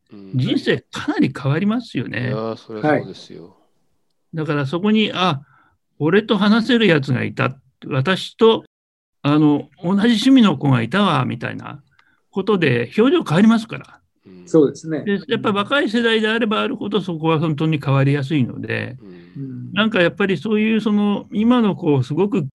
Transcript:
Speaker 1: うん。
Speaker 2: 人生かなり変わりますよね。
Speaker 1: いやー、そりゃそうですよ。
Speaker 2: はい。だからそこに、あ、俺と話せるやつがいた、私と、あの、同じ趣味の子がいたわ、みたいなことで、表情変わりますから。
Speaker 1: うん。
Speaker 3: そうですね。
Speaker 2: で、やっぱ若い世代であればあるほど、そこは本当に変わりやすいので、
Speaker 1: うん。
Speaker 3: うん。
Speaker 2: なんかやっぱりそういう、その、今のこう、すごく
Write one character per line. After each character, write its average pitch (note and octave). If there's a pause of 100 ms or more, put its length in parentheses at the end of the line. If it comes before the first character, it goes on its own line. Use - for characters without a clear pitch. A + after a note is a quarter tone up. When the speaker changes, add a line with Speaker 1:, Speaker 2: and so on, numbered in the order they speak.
(120)
Speaker 1:
う G#2+
ん。 G2
Speaker 2:
人 E3+
生 F3
か -
な G#4+
り C3
変 -
わ D3
り F#3+
ま A3
す A#3+
よ A2+
ね。 A#2+
Speaker 1:
い -
や G#2+
ー、 A2
そ -
り G#2+
ゃ D3+
そ -
う -
で F#2+
す -
よ。 E2
Speaker 2:
は F#2 (840)
い。 -
だ D#3
か D3+
ら C#3+
そ E3+
こ G#3
に、 G#3+
あ、 E3 (580)
俺 F3+
と A3
話 G#3+
せ A#3+
る G#3+
や D#3
つ C3+
が A2
い G#2
た、 B2+ (300)
私 D#3+
と、 A3+ (580)
あ D3
の、 D3 (140)
同 F3+
じ G3+
趣 A#3+
味 C4
の E3
子 D3
が A#2+
い A2+
た G3+
わ、 D3
み A2+
た A2+
い A2
な A#2 (500)
こ F#3+
と G3+
で、 B2
表 B3+
情 F4
変 D3
わ F#3
り A3
ま A3+
す -
か C#3+
ら。 - (260)
Speaker 1:
う -
ん。 F3+
Speaker 3:
そ D#3
う B2
で -
す D#3+
ね。 D3+
Speaker 2:
で、 G3+
や A3+
っ -
ぱ A3+
若 G#3
い C#4
世 A#3
代 A3+
で G#3+
あ A3+
れ A#3
ば G#3
あ G#3+
る C#4
ほ -
ど、 G3+
そ E3+
こ D#3
は D#3+
本 D#3+
当 D#3
に D#3
変 C3+
わ C3+
り C#3
や C#3+
す D3+
い C3+
の -
で、 A2+
Speaker 1:
う G#2+
ん。 G2+
Speaker 3:
う C3+
ん。 B2
Speaker 2:
な G#3
ん G#3+
か G3
や E3
っ -
ぱ G3
り F#3
そ G#3+
う G#3+
い A3
う、 G#3+
そ G#3+
の、 G#3
今 A#3
の F#3+
こ D3
う、 B2
す D3
ご F#3+
く E3